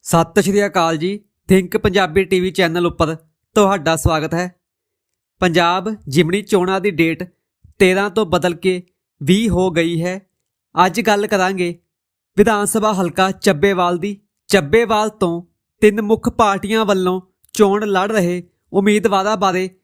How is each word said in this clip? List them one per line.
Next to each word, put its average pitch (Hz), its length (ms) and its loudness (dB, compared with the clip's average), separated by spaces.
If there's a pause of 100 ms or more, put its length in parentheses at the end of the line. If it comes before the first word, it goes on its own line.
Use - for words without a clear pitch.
ਸਤਿ 165 360 2
ਸ਼੍ਰੀ 202 240 0
ਅਕਾਲ 165 300 0
ਜੀ, 190 220 -6 (300)
ਥਿੰਕ 190 280 2
ਪੰਜਾਬੀ 190 480 0
ਟੀ 185 160 0
ਵੀ 185 100 -2
ਚੈਨਲ 175 360 0
ਉੱਪਰ 165 280 -2 (420)
ਤੁਹਾਡਾ 190 400 2
ਸਵਾਗਤ 156 380 -2
ਹੈ। 180 160 -4 (880)
ਪੰਜਾਬ 180 480 0 (200)
ਜਿਮਣੀ 175 340 0
ਚੋਣਾਂ 190 380 0
ਦੀ 202 100 0
ਡੇਟ 165 340 -2 (560)
ਤੇਰਾਂ 196 300 2
ਤੋਂ 214 160 -2
ਬਦਲ 175 300 0
ਕੇ 180 260 -4 (380)
ਵੀਹ 190 300 2
ਹੋ 180 200 2
ਗਈ 165 320 -2
ਹੈ। 185 180 -6 (540)
ਅੱਜ 185 260 2
ਗੱਲ 202 260 0
ਕਰਾਂਗੇ 185 460 -2 (640)
ਵਿਧਾਨ 208 300 2
ਸਭਾ 214 260 0
ਹਲਕਾ 190 400 -2
ਚੱਬੇਵਾਲ 180 680 0
ਦੀ। 196 180 -6 (340)
ਚੱਬੇਵਾਲ 214 600 2
ਤੋਂ 175 320 -4 (400)
ਤਿੰਨ 214 200 4
ਮੁੱਖ 220 260 -2
ਪਾਰਟੀਆਂ 214 560 0
ਵੱਲੋਂ 185 360 0 (340)
ਚੋਣ 208 320 2
ਲੜ 196 260 0
ਰਹੇ 180 300 0 (300)
ਉਮੀਦਵਾਰਾਂ 202 640 0
ਬਾਰੇ 185 320 -2 (160)